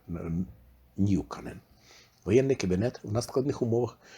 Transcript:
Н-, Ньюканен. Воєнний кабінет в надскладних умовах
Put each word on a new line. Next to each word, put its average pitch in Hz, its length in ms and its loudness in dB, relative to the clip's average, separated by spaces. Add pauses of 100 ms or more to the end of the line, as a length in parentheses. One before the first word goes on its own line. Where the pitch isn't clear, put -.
Н-, 85 360 -4 (520)
Ньюканен. 98 600 0 (680)
Воєнний 131 300 4
кабінет 95 480 0
в 107 80 -8
надскладних 127 500 -2
умовах 117 360 0 (200)